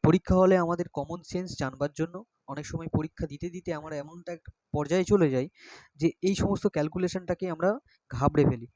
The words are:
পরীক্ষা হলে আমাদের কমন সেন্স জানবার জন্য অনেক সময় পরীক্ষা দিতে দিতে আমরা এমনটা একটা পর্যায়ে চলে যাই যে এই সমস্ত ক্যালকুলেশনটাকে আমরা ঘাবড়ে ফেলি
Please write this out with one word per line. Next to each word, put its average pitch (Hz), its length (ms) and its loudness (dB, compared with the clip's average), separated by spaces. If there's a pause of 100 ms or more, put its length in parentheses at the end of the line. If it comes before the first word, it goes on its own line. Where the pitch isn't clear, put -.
পরীক্ষা 175 340 4
হলে 190 140 8 (100)
আমাদের 170 220 -2 (100)
কমন 160 240 -8 (100)
সেন্স 185 180 -6 (120)
জানবার 139 380 -4
জন্য 165 160 -4 (380)
অনেক 147 180 -10
সময় 160 260 -8
পরীক্ষা 156 360 -8
দিতে 156 220 -10
দিতে - 240 -12
আমরা 156 240 -10
এমনটা 165 340 -14
একটা - 140 -20 (240)
পর্যায়ে 151 380 0
চলে 180 220 6
যাই 131 120 0 (540)
যে 160 80 2 (200)
এই 196 140 2
সমস্ত 202 220 0 (100)
ক্যালকুলেশনটাকে 180 720 -4 (100)
আমরা 175 160 2 (400)
ঘাবড়ে 143 400 4
ফেলি 120 260 -6